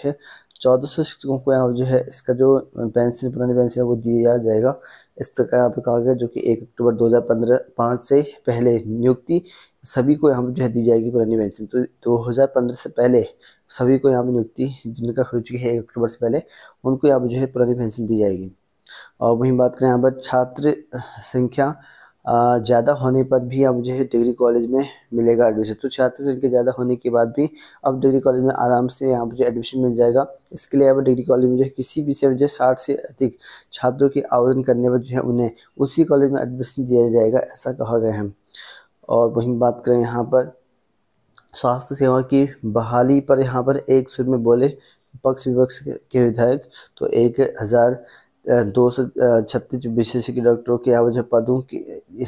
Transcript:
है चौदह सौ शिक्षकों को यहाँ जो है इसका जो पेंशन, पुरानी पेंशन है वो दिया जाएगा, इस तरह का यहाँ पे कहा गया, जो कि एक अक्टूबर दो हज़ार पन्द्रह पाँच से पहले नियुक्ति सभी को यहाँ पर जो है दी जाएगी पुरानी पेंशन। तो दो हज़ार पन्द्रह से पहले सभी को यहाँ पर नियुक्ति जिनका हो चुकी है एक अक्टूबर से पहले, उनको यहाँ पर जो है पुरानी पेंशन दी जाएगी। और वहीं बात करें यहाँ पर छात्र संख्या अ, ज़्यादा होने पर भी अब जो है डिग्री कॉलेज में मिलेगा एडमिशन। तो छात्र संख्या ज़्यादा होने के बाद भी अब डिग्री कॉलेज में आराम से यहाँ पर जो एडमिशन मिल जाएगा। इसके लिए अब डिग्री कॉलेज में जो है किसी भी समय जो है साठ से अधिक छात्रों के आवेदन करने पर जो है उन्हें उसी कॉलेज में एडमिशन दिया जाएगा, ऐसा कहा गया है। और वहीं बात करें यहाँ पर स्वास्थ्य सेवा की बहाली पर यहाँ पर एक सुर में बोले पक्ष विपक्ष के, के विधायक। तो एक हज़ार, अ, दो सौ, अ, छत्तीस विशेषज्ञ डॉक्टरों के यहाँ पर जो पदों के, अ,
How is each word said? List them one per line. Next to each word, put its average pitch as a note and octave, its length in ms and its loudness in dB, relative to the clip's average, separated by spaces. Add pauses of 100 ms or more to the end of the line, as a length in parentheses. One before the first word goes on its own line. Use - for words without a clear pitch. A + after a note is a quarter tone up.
है C#3+ 140 -4 (420)
चौदह B2+ 260 2
सौ D#3 160 -4
शिक्षकों C#3 360 -6
को C3 140 -2
यहाँ B2+ 200 2
जो B2 120 -4
है B2+ 240 0
इसका - 260 -4
जो C3 440 2
पेंशन, A#2+ 520 -2
पुरानी B2 220 -4
पेंशन B2 280 0
है B2 40 0
वो A#2+ 120 0
दिया A#2 400 2
जाएगा, A2+ 440 0 (380)
इस - 180 -12
तरह B2 100 2
का - 100 -2
यहाँ B2 140 2
पे G#2 100 -6
कहा A#2+ 180 0
गया, B2 160 2
जो A#2+ 120 -2
कि - 180 -8
एक A#2 180 0
अक्टूबर A#2 320 -2
दो A#2 120 2
हज़ार A#2 140 4
पन्द्रह A#2 400 0 (180)
पाँच A#2+ 240 -2
से C#3+ 200 2 (240)
पहले A#2 400 2
नियुक्ति B2 560 0 (420)
सभी C3+ 300 0
को D3 160 2
यहाँ B2 120 0
पर B2+ 80 -4
जो B2+ 120 -4
है B2 60 0
दी A#2 160 -2
जाएगी A2+ 260 2
पुरानी A2+ 260 0
पेंशन। G#2+ 300 -4
तो B2 160 -2
दो A#2 460 -2
हज़ार B2 180 2
पन्द्रह B2 280 -2
से - 140 -12
पहले B2 380 2 (420)
सभी C3 300 2
को C3+ 120 2
यहाँ B2 140 2
पर B2+ 60 -2
नियुक्ति B2+ 440 -4 (120)
जिनका A#2 360 -6
हो B2 180 -4
चुकी B2 200 -10
है B2 120 -2
एक A2+ 80 -2
अक्टूबर A2+ 280 -4
से A2+ 140 -14
पहले, A#2+ 200 -2 (420)
उनको C3 240 0
यहाँ C3+ 120 4
पर B2 60 -2
जो A#2 100 -6
है C3 100 -2
पुरानी B2 280 0
पेंशन A#2 320 -4
दी A2 120 0
जाएगी। F#2+ 340 -2 (680)
और A#2 160 4
वहीं B2+ 160 0
बात B2 240 2
करें C3 120 2
यहाँ B2 140 2
पर C3 200 0
छात्र C3 540 -2 (460)
संख्या C3 600 -2 (460)
अ, A#2+ 300 2
ज़्यादा A#2 340 2
होने C3 300 0
पर C3 180 0
भी B2+ 240 0
अब B2 180 0
जो B2 100 -6
है C3 120 -2
डिग्री A#2+ 280 0
कॉलेज A#2+ 340 2
में C3+ 220 -2 (260)
मिलेगा A#2 320 4
एडमिशन। G#2+ 280 -2
तो C3+ 140 -8
छात्र C3 360 -2
संख्या C3 260 -2
ज़्यादा B2 280 2
होने B2 180 -2
के B2 140 -4
बाद A#2 180 2
भी C#3+ 220 -2 (340)
अब C3 160 -2
डिग्री C3 200 2
कॉलेज B2+ 220 2
में C3 120 2
आराम B2 340 2
से C3 220 -4
यहाँ A#2+ 160 0
पर A#2 80 -10
जो B2+ 100 0
एडमिशन A#2+ 360 -4
मिल B2+ 140 0
जाएगा। A#2+ 320 2 (260)
इसके - 260 -4
लिए C#3 100 6
अब C3+ 120 4
डिग्री B2+ 220 2
कॉलेज B2+ 280 2
में B2+ 60 2
जो B2+ 60 2
है C3 60 0
किसी C3 340 -6
भी C#3+ 120 -4
समय C3+ 200 2
जो B2+ 100 0
है C#3+ 40 2
साठ B2+ 300 0
से - 160 -4
अधिक - 440 -4 (340)
छात्रों C3+ 360 0
के C#3 120 -2
आवेदन B2+ 420 0
करने B2 280 0
पर B2 80 2
जो B2 160 -6
है C3 60 -2
उन्हें A#2+ 300 -2 (280)
उसी C#3 260 0
कॉलेज C#3 260 2
में C3+ 120 -2
एडमिशन B2+ 420 -8
दिया A#2+ 260 4
जाएगा, A2+ 280 2
ऐसा - 340 -6
कहा A#2 260 -4
गया A2+ 140 0
है। G#2 220 -8 (760)
और A#2 220 2
वहीं A#2+ 280 -2
बात B2 280 0
करें B2 140 2
यहाँ A#2+ 240 -4
पर B2+ 340 -2 (960)
स्वास्थ्य C3 400 -4
सेवा C3 260 2
की C#3 280 0 (160)
बहाली A#2+ 560 2
पर C3+ 200 2
यहाँ B2 220 -2
पर C3+ 140 0
एक C3 340 0
सुर B2+ 160 -4
में B2+ 160 0
बोले B2 340 2 (480)
पक्ष C3 240 -2
विपक्ष B2+ 300 0
के, C#3+ 140 -10
के - 320 -2
विधायक। A#2+ 380 0 (340)
तो - 100 -6
एक A#2+ 560 0
हज़ार, A#2+ 420 2 (460)
अ, A#2+ 120 4
दो A#2+ 280 2
सौ, B2+ 140 -2
अ, A#2+ 360 2
छत्तीस B2 460 -6
विशेषज्ञ A#2+ 540 -4
डॉक्टरों A#2+ 380 0
के B2+ 120 -2
यहाँ A#2+ 140 4
पर A#2 80 2
जो A#2+ 100 -2
पदों A#2+ 380 0
के, - 160 -12
अ, - 260 -12 (260)